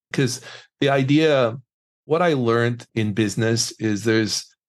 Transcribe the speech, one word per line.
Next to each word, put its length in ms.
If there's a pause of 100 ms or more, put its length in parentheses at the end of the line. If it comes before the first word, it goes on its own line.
(140)
'cause 260 (400)
the 100
idea, 680 (480)
what 160
I 120
learned 600
in 200
business 640
is 240
there's, 420 (240)